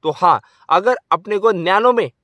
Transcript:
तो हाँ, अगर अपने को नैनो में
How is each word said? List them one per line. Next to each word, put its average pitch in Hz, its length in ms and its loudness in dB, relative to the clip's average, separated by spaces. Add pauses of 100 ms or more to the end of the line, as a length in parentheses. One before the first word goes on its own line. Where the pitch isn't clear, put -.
तो 160 80 -4
हाँ, 156 300 0 (280)
अगर 208 260 2 (160)
अपने 196 260 -4
को 220 160 0
नैनो 190 400 0
में 196 160 -2 (140)